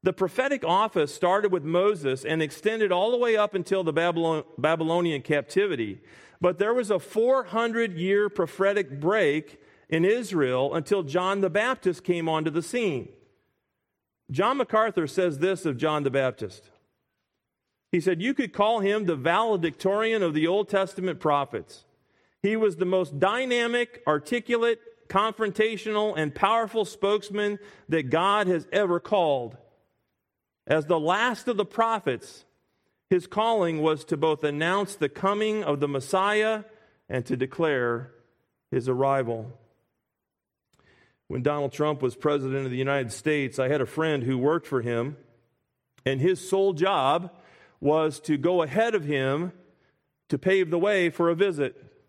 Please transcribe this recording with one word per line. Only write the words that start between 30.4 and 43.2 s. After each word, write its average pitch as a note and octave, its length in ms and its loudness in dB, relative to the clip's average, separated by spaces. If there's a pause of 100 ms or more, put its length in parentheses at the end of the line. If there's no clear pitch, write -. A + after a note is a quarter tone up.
As D#3 180 2
the D#3+ 140 2
last G#3 480 0
of A#3 100 0
the G3+ 80 0
prophets, G#3+ 800 -2 (640)
his F3+ 180 2
calling G3+ 540 0
was D#3 240 0
to E3 100 -2
both D3+ 280 0
announce E3+ 520 0
the D3 140 -2
coming G#3+ 540 -2
of D3 160 -2
the C#3+ 80 0
Messiah G#3 760 0 (460)
and B2 160 -4
to C3 100 -2
declare B2+ 800 -2 (560)
his B2+ 180 -2
arrival." B2+ 680 -2 (1700)
When B2+ 140 -4
Donald C#3+ 300 -2
Trump D3+ 300 -2
was B2+ 140 -4
president C3+ 500 -2
of B2+ 60 -6
the B2 60 -6
United C3 340 -2
States, D3 460 -2